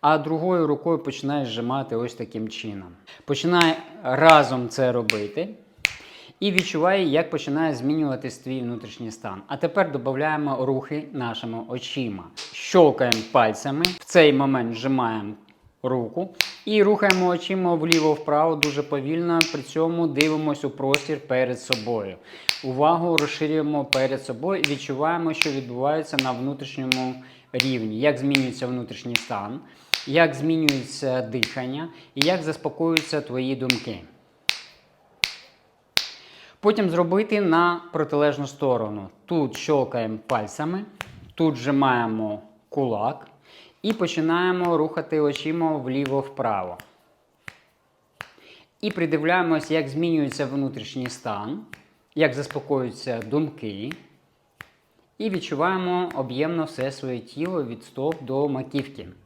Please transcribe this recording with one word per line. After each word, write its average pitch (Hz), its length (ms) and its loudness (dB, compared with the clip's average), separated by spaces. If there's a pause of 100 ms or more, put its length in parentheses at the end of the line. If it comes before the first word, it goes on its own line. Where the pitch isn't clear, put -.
а 151 160 6
другою 160 500 0
рукою 151 320 0
починає 139 460 -4
зжимати 120 500 -4
ось 117 180 -4
таким 110 360 -8
чином. 98 380 -12 (380)
Починай 160 500 4 (280)
разом 131 680 6
це 127 220 2
робити 110 580 -2 (920)
і 196 120 2
відчувай, 180 580 2
як 160 200 2
починає 156 460 -2
змінюватись 135 640 -2
твій 131 240 -6
внутрішній 117 500 -8
стан. 101 360 -10
А 139 100 -8
тепер 170 340 0
додаємо 135 760 -2
рухи 139 460 -2
нашими 117 460 -6 (100)
очима. 120 560 -6 (300)
Щолкаємо 131 640 6 (140)
пальцями, 135 520 2 (160)
в - 60 -20
цей 156 280 10
момент 131 400 2
зжимаємо 113 600 0 (500)
руку 127 460 -2 (360)
і 214 180 6
рухаємо 190 440 4
очима 175 480 0
вліво-вправо 156 800 2
дуже 147 280 0
повільно, 165 560 0 (120)
при 147 100 -6
цьому 165 460 0
дивимось 156 560 0
у - 60 -2
простір 139 580 -2
перед 127 320 0
собою. 110 560 -4 (480)
Увагу 160 540 2
розширюємо 151 680 0
перед 131 400 0
собою 151 360 -2
і 151 60 -2
відчуваємо, 156 680 -2
що 156 180 0
відбувається 135 720 -2
на 131 80 -2
внутрішньому 131 840 -4 (380)
рівні, 123 460 -2
як 139 180 2
змінюється 131 500 0
внутрішній 123 480 -6
стан, 110 440 -4 (480)
як 151 260 6
змінюється 139 880 0
дихання 127 680 -4 (260)
і 139 100 4
як 175 180 2
заспокоюються 160 800 -2
твої 131 340 -4
думки. 123 440 -4 (2500)
Потім 208 300 2
зробити 190 520 2
на 175 400 4 (100)
протилежну 147 560 0
сторону. 110 640 -2 (160)
Тут 151 320 -2
щолкаємо 123 600 0 (100)
пальцями, 151 580 -4 (500)
тут 160 200 2
зжимаємо 120 840 0 (280)
кулак 120 580 -2 (540)
і 214 120 0
починаємо 175 840 2
рухати 156 420 -2
очима 156 580 0
вліво-вправо. 131 1000 -2 (2000)
І 208 100 -2
придивляємось, 160 800 0
як 156 180 0
змінюється 151 560 0
внутрішній 131 640 -4
стан, 110 500 -8 (560)
як 151 180 4
заспокоюються 131 840 -4
думки. 117 720 -4 (1300)
І 214 120 -2
відчуваємо 180 840 0
об'ємно 139 480 -2
все 135 280 -4
своє 127 280 -6
тіло 160 440 -4
від 117 200 -10
стоп 143 400 -6
до 135 260 0
маківки. 131 580 -6 (180)